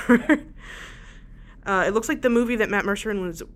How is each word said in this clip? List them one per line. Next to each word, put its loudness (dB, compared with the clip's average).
<laughs> 6
Uh, 2
it 2
looks 0
like -2
the 4
movie 2
that 2
Matt 0
Mercer -2
was, -6